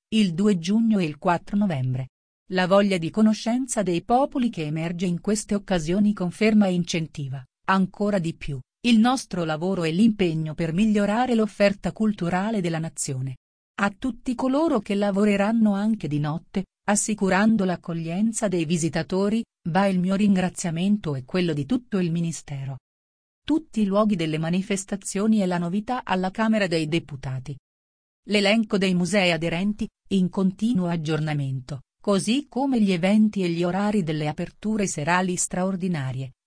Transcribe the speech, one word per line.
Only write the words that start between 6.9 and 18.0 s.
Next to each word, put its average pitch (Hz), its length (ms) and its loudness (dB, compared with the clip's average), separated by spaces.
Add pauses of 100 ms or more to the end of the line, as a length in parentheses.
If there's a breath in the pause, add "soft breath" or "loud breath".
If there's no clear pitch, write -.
ancora 190 500 0
di 165 160 -4
più, 135 260 -8 (220)
il 233 180 6
nostro 233 440 0
lavoro 170 380 -2
e 160 80 0
l'impegno 170 640 0
per 165 200 -4
migliorare 214 600 2
l'offerta 202 560 0
culturale 202 680 -2
della 165 180 -2
nazione. 135 580 -6 (440)
A 202 180 0
tutti 254 380 -6
coloro 269 420 2
che 202 160 -4
lavoreranno 202 800 2
anche 208 340 -2
di 147 140 -2
notte, 156 460 -4 (200)
assicurando 208 800 2
l'accoglienza 175 800 -2